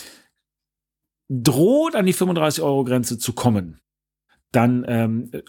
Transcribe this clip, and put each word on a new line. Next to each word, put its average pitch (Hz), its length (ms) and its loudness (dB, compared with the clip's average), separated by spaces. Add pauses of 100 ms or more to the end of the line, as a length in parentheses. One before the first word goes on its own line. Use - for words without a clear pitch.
(1300)
droht, 165 680 2
an 196 100 0
die 185 60 2
fünfunddreißig 160 500 -2
Euro 139 220 0
Grenze 123 340 -2
zu - 140 -6
kommen, 98 480 -2 (720)
dann, 123 340 2
ähm, 117 460 -2 (160)